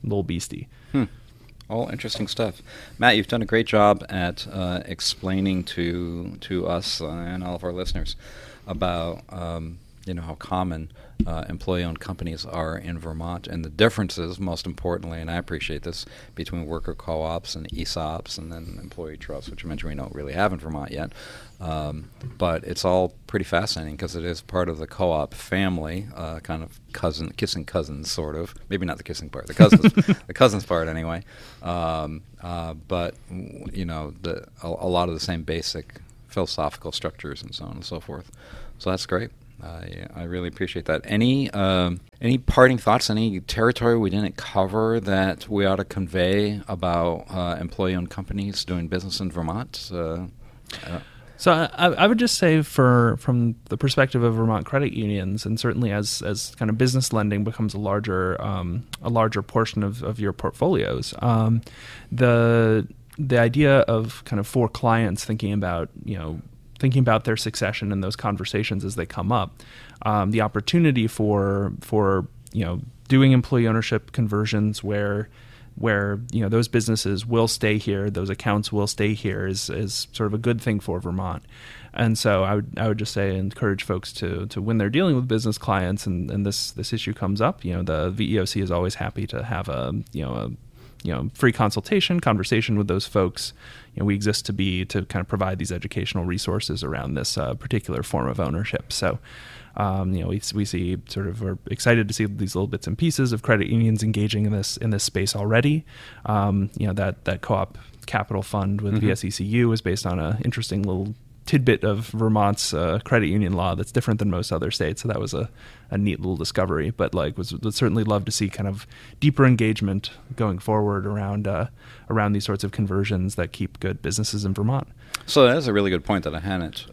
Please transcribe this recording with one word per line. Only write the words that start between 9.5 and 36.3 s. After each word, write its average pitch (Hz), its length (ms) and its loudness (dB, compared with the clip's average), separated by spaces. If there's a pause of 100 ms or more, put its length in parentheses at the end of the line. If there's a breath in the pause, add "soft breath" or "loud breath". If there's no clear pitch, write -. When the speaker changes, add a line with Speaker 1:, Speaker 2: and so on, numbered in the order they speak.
Speaker 2:
you 92 80 -6
know, 85 80 -8
how 80 120 -10
common, 87 580 -4 (340 loud breath)
uh, 80 220 -4
employee-owned 85 500 -4
companies 82 460 -8
are 80 340 -4
in 85 180 -8
Vermont 82 520 -8
and 82 160 -6
the 78 60 -8
differences, 90 680 0
most 90 260 -6
importantly, 82 560 -6
and 80 80 -8
I 82 80 -4
appreciate 78 460 -6
this, 85 240 -10 (300 loud breath)
between 82 300 -6
worker 80 280 -6
co-ops 82 640 -6
and 82 140 -10
esops 80 680 -6
and 82 140 -12
then 82 280 -12
employee 80 360 -12
trusts, 71 340 -10
which - 140 -12
you 82 40 -8
mentioned 78 220 -6
we 73 60 -6
don't 65 180 -8
really 71 200 -8
have 95 180 0
in 80 80 -6
Vermont 76 320 -8
yet. 73 180 -6 (480 loud breath)
Um, 78 520 -6 (280)
but 85 260 0
it's - 200 -6
all 92 300 4 (120)
pretty 95 200 -2
fascinating 82 500 -2
'cause 80 180 -8
it 82 100 -6
is 85 180 -4
part 90 260 -2
of 80 100 -6
the 78 80 -8
co-op 80 460 0
family, 92 800 -2
uh, 80 260 -8
kind 80 220 -6
of - 160 -14 (140)
cousin, 80 380 -4
kissing 87 340 -4
cousins, 76 460 -6
sort 76 260 -6
of. 82 180 -8 (140)
Maybe 95 160 -2
not 85 140 -4
the - 40 -18
kissing - 280 -10
part, - 160 -10
the - 80 -12
cousins, 160 380 10
Speaker 1:
<laughs> - 340 2
Speaker 2:
the - 80 -12
cousins 113 300 6
part 82 220 0
anyway. 82 380 -6 (380 loud breath)
Um, 80 600 -4 (200)
uh, 85 320 -8
but, 85 400 -4 (140)
w-, - 440 -12
you 95 140 -6
know, 78 260 -6 (100)
the, - 240 -6 (160)
a, 85 60 -8
a 85 180 -4
lot 87 220 2
of 82 60 -4
the 80 60 -8
same 85 220 -4
basic 82 600 -8 (260)
philosophical 80 640 -4